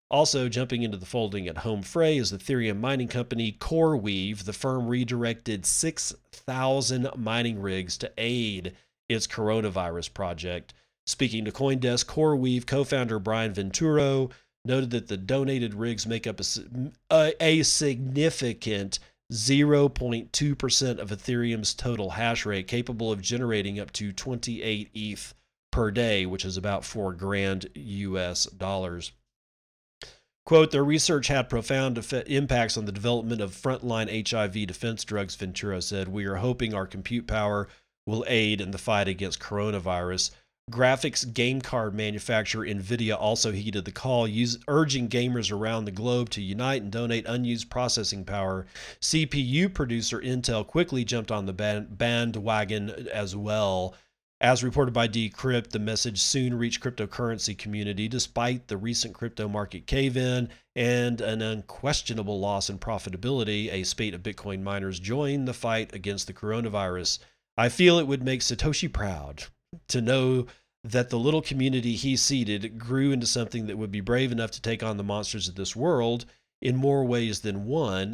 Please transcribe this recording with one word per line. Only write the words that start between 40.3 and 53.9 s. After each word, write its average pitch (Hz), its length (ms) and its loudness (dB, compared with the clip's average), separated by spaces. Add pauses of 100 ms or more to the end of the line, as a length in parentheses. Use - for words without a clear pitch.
Graphics 127 600 2
game 127 260 2
card 110 340 -2
manufacturer 107 720 -2
Nvidia 107 540 0
also 110 320 2
heeded 101 320 -4
the 104 80 -8
call, 120 360 2
us-, 117 300 0 (120)
urging 139 400 2
gamers 120 420 0
around 110 320 -2
the 104 80 -4
globe 120 380 0
to 104 120 -6
unite 117 400 -2
and 101 80 -6
donate 117 360 -2
unused 117 440 -2
processing 113 540 0
power. 95 420 -2 (360)
C 160 240 2
P 143 140 -2
U 143 300 2
producer 117 500 -2
Intel 123 460 -2
quickly 156 400 0
jumped 113 260 -2
on 104 140 -2
the 95 80 -4
ban-, 104 360 -2
bandwagon 107 1000 0 (220)
as 101 220 -4
well. 101 600 0 (460)